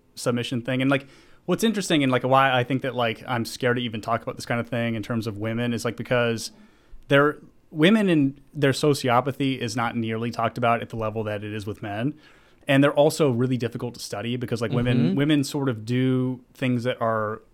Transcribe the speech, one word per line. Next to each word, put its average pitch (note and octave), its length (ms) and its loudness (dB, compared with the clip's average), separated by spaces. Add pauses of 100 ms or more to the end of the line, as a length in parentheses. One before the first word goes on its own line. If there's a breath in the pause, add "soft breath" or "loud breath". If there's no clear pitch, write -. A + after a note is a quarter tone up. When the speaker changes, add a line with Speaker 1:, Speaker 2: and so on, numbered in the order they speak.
(140)
Speaker 1:
submission A#2+ 480 -2
thing. B2+ 200 -2
And, C3+ 80 2
like, C#3 180 0 (380 soft breath)
what's F3+ 180 0
interesting G3 380 0
and, C3 100 2
like, B2 100 2
why C3 340 4
I B2 60 4
think B2+ 200 -2
that, B2+ 120 -4
like, A#2 320 -2
I'm A#2+ 180 -2
scared B2 340 0
to B2+ 40 -4
even A2+ 180 -6
talk A2+ 220 -2
about - 140 -10
this - 100 -14
kind A#2+ 140 -2
of A#2 80 -8
thing A#2 260 -2
in A2 80 -4
terms A2+ 240 -4
of G2+ 120 -6
women A#2 340 -2
is, A2+ 120 -4
like, A#2 120 -4
because A#2 560 0 (560 soft breath)
they're, C#3+ 300 4 (320)
women G3 400 4
and C#3 300 2 (140)
their C#3 180 2
sociopathy C3+ 840 0
is A2+ 160 -6
not A#2 220 -2
nearly A2+ 340 -4
talked A2+ 280 -4
about A#2 240 2
at A2+ 80 -10
the A#2+ 60 -8
level A2 280 -4
that G#2 180 -6
it G#2 100 -8
is G#2+ 140 -8
with G#2 160 -8
men. A2+ 320 -4 (540 soft breath)
And C#3 160 6
they're C#3+ 100 4
also D3+ 360 4
really B2+ 260 2
difficult A#2+ 380 -6
to - 60 -18
study A2+ 360 -6
because, A#2+ 240 -4
like, A#2 120 -2
women, A#2+ 260 2
Speaker 2:
Mm-hmm. F#3 180 2
Speaker 1:
women C#3+ 260 2
sort C#3 280 -4
of G#2+ 160 -6
do B2+ 560 0 (120)
things B2 300 -2
that A#2+ 160 -2
are A2 400 -2 (140)